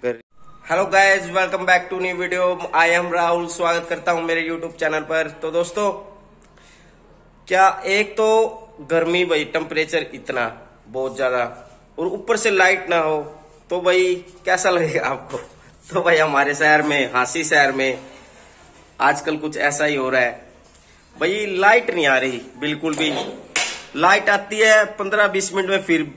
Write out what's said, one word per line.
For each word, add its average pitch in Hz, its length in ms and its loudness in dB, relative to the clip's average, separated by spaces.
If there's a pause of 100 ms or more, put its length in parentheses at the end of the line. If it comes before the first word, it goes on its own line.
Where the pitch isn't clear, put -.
कर। 120 140 -4 (460)
Hello 180 240 0
guys, 190 440 4
welcome 185 320 -2
back 180 260 2
to 185 100 -6
new 180 180 -4
video। 180 320 -2 (240)
I 165 100 4 (100)
am 175 180 0
Rahul, 175 360 0
स्वागत 170 400 -2
करता 170 240 -2
हूं 165 100 0
मेरे 165 260 -2
YouTube 165 320 -8
channel 156 260 -2
पर। 160 240 -2 (120)
तो 160 100 -6
दोस्तों, 190 380 -2 (1600)
क्या 185 200 6 (200)
एक 202 240 0
तो 220 160 2 (600)
गर्मी 165 340 0
भाई, 156 220 -2
temperature 160 680 -4
इतना 123 320 -6 (420)
बहुत 127 280 -6
ज्यादा 127 260 0 (560)
और 165 100 -4
ऊपर 208 280 -2
से 220 140 0
लाइट 190 400 2
ना 175 100 2
हो 156 180 0 (520)
तो 175 100 -4
भाई 185 340 2 (300)
कैसा 185 260 0
लगेगा 165 360 0
आपको? 131 340 -8 (460)
तो 175 160 -2
भाई 170 160 4
हमारे 143 360 2
शहर 151 300 4
में, 143 300 0
हांसी 127 300 0
शहर 147 280 4
में 135 260 -2 (1040)
आजकल 151 360 0
कुछ 151 220 -8
ऐसा 147 260 0
ही 151 120 0
हो 131 140 -2
रहा 131 100 2
है 120 120 0 (840)
भाई, 196 320 -2
लाइट 202 420 2
नहीं 170 160 0
आ 135 120 4
रही 127 220 -4 (200)
बिल्कुल 151 340 -4
भी। 156 160 -2 (840)
लाइट 190 340 4
आती 208 280 -2
है 214 260 6 (120)
पन्द्रह 202 320 0
बीस 190 260 -2
मिनट 190 140 -2
में 190 140 0
फिर 160 240 0 (100)